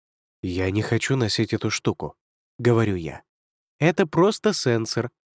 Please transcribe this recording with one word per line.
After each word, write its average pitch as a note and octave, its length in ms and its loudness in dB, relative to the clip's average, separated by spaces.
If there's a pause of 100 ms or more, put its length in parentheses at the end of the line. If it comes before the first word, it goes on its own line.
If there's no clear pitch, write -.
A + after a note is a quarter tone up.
(420)
«Я F#2 300 -2
не G#2 100 0
хочу A#2 340 0
носить A2+ 360 0
эту A2+ 180 -2
штуку», — - 460 -4 (420)
говорю A2+ 380 4
я. D2+ 260 -8 (560)
«Это F3+ 280 2
просто G3 460 2
сенсор, A#2 580 -2 (280)